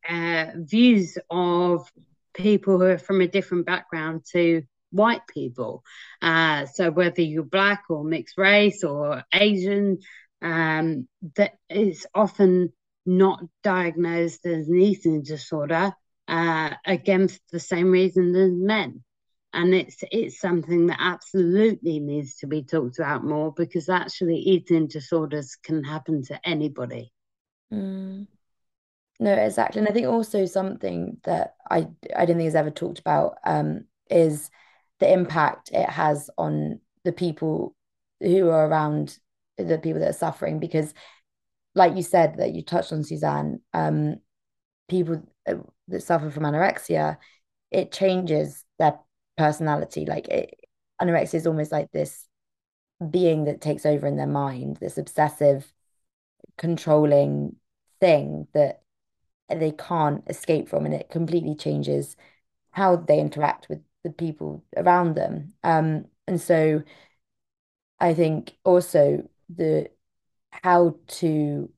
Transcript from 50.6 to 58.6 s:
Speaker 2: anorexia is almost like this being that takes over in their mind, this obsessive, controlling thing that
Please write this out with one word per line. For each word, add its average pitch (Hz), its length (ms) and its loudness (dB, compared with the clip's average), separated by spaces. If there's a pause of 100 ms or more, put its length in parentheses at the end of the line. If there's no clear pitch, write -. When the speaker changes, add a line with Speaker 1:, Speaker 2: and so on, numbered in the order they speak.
Speaker 2:
anorexia 170 340 0
is 165 120 0
almost 151 240 -2
like 151 200 -4
this - 360 -6 (840)
being 160 360 2
that 147 160 -4
takes 151 240 -4
over 147 200 0
in 143 120 -2
their 143 100 -4
mind, 139 500 -6
this - 200 -8
obsessive, 147 760 0 (840)
controlling 147 1000 2 (440)
thing 151 540 2
that 147 280 2 (680)